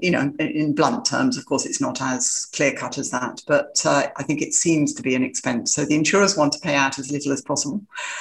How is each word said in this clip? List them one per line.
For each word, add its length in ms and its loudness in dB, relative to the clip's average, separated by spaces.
you 80 4
know, 260 2
in, 140 0
in 240 0
blunt 280 2
terms, 320 2
of 120 -8
course, 180 0
it's 160 -4
not 180 -2
as 540 -2
clear 200 2
cut 260 -6
as 100 -6
that, 380 -4
but, 380 2
uh, 300 4
I 60 -6
think 220 -2
it 100 -4
seems 400 2
to 80 -12
be 140 0
an 80 2
expense. 500 -2
So 100 0
the 120 2
insurers 420 4
want 160 4
to 60 -4
pay 160 0
out 240 0
as 100 -8
little 220 -4
as 100 -2
possible, 400 -4